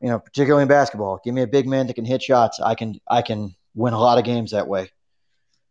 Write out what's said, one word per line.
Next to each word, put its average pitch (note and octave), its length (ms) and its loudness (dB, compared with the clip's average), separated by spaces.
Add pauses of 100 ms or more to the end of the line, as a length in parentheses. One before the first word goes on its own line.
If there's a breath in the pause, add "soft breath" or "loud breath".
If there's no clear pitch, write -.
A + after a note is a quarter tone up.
you B2 80 -4
know, A2+ 100 -2
particularly C#3+ 420 2
in C#3 60 2
basketball, G#2+ 560 2
give A#2+ 100 -4
me C3 80 0
a A#2+ 60 0
big C3 200 0
man C3+ 200 0
that B2+ 80 -8
can A2+ 100 -6
hit B2+ 180 -2
shots. A#2+ 360 2
I A2+ 160 0
can, A2 240 -8 (100)
I A#2+ 140 2
can G#2+ 320 -6 (200)
win A#2 180 -2
a A2 60 -2
lot A#2+ 200 4
of A2+ 40 4
games A#2 280 -4
that G#2 160 -2
way. F#2 240 -4 (800)